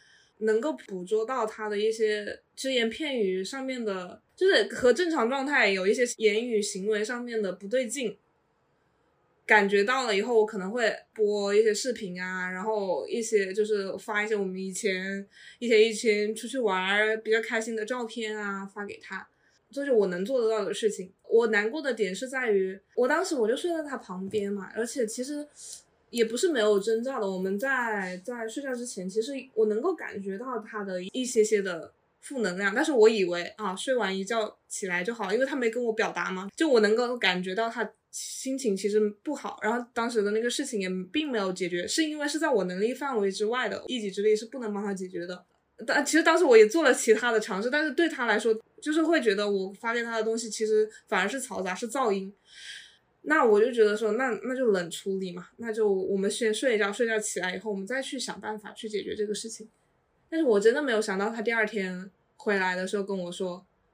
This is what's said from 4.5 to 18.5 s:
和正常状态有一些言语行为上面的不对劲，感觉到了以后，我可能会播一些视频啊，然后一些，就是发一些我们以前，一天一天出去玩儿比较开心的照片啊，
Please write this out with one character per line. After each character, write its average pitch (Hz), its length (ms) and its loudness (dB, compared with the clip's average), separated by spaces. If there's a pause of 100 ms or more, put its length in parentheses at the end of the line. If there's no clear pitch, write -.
和 247 180 4
正 330 200 2
常 240 180 2
状 269 160 -2
态 262 240 4
有 190 160 0
一 214 80 4
些 247 100 2 (140)
言 220 300 2
语 220 120 0
行 202 280 -4
为 214 160 2
上 240 200 -4
面 233 160 -4
的 185 140 -2
不 196 140 -12
对 247 200 0
劲， 226 300 -6 (1300)
感 208 240 6
觉 202 140 4
到 254 240 0
了 208 80 0
以 196 80 0
后， 233 160 2
我 214 40 4
可 214 140 -4
能 190 140 -6
会 233 200 0 (220)
播 202 400 0
一 208 80 6
些 226 100 4
视 240 220 -4
频 180 260 -10
啊， 185 300 -6
然 185 140 -8
后 202 440 -2
一 233 140 -4
些， 196 320 0
就 214 100 0
是 196 360 -2
发 208 240 -4
一 214 40 -4
些 220 80 0
我 202 80 -2
们 185 140 -4
以 190 160 -8
前， 196 500 -4 (360)
一 240 80 -4
天 226 200 8
一 226 60 0
天 208 400 0
出 226 140 -10
去 262 100 -6
玩 196 240 0
儿 208 360 2
比 220 120 -8
较 220 100 4
开 220 220 -2
心 233 140 -6
的 214 100 -4
照 247 180 -4
片 220 320 -6
啊， 196 300 -6